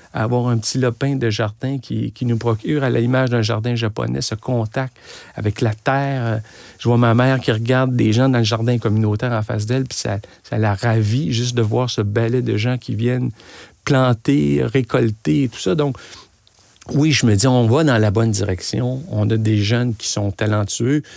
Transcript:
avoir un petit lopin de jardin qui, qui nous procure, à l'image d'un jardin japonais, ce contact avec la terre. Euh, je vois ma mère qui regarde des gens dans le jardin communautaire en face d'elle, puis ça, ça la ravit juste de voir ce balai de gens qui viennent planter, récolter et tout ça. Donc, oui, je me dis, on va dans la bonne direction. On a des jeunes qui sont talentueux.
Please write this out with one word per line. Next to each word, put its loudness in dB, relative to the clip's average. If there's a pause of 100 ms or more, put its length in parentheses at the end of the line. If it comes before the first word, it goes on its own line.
(140)
avoir 0
un 2
petit -4
lopin 0
de 0
jardin -4
qui, -6
qui -6
nous 0
procure, -2
à 0
l'image 2
d'un 2
jardin -2
japonais, -4
ce -6
contact -4 (420)
avec -4
la 0
terre. -2
Euh, -2 (420)
je -2
vois 4
ma 4
mère 4
qui -2
regarde 0
des 2
gens 4
dans 2
le 2
jardin 0
communautaire 0
en 0
face -4
d'elle, -2
puis -10
ça, -4 (260)
ça -8
la 2
ravit 0
juste -2
de 2
voir 0
ce -2
balai 0
de 0
gens 0
qui -10
viennent -2 (540)
planter, 2
récolter 0
et 0
tout -12
ça. 0
Donc, 0 (960)
oui, 2
je 2
me 4
dis, 2
on 4
va 4
dans 4
la 2
bonne 2
direction. -4 (100)
On 0
a 2
des 2
jeunes 0
qui -8
sont -2
talentueux. -2 (140)